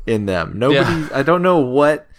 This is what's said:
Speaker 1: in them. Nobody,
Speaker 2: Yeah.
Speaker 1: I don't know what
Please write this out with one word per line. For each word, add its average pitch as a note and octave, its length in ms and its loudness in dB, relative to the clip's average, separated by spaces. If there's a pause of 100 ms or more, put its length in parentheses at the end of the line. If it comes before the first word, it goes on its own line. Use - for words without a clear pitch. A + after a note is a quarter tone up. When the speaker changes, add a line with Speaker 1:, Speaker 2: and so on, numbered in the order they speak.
Speaker 1:
in G#2+ 200 -2
them. F2+ 340 -4
Nobody, C#3 420 2
Speaker 2:
Yeah. D3+ 120 -8
Speaker 1:
I C#3 100 -2
don't E3+ 180 0
know F3+ 180 2
what D3 480 0 (120)